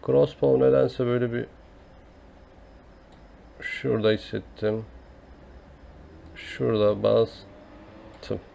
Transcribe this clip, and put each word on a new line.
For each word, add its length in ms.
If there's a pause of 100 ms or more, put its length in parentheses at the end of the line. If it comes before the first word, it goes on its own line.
Crossbow 600
nedense 380
böyle 280
bir 120 (2250)
şurada 500
hissettim. 720 (1500)
Şurada 680
bastım. 1400 (140)